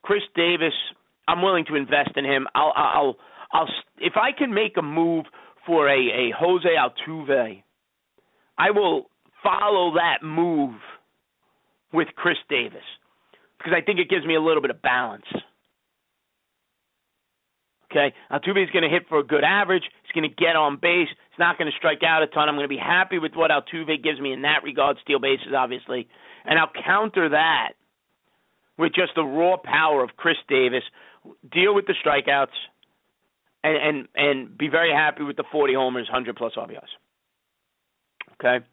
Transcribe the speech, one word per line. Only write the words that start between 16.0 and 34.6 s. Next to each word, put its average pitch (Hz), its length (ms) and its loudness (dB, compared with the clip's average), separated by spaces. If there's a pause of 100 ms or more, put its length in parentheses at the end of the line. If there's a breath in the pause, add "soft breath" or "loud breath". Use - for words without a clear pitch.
Okay, 143 240 2 (160 loud breath)
Altuve 190 320 0
is 175 120 -2
gonna 165 140 2
hit 170 200 -2
for 156 100 0
a 143 60 0
good 143 200 0
average. 185 400 2 (180)
He's - 100 -16
gonna 156 160 -2
get 165 280 0
on 143 200 2
base. 175 320 0
He's - 300 -20
not 170 200 2
gonna 156 200 -2
strike 151 240 0
out 160 200 4
a 151 40 2
ton. 151 220 0
I'm 147 80 -2
gonna 143 120 -4
be 139 80 -6
happy 185 420 0
with 156 160 -4
what 165 160 2
Altuve 156 520 -2
gives 147 180 -2
me 139 120 -4
in 131 100 -8
that 147 220 0
regard, 139 360 0
steal 139 200 0
bases, 135 360 -2
obviously. 123 520 -4 (360 loud breath)
And 156 140 2
I'll 160 140 2 (120)
counter 196 440 0
that 151 460 0 (1000)
with 160 180 0
just 180 200 0
the 160 80 0
raw 165 340 2
power 151 460 2
of 120 140 -2
Chris 160 200 0 (120)
Davis. 127 340 2 (680 loud breath)
Deal 190 220 4
with 202 120 0
the 185 80 0 (100)
strikeouts 139 440 2 (1120)
and, 156 140 0
and, 143 380 -2
and 139 440 -2
be 151 100 -2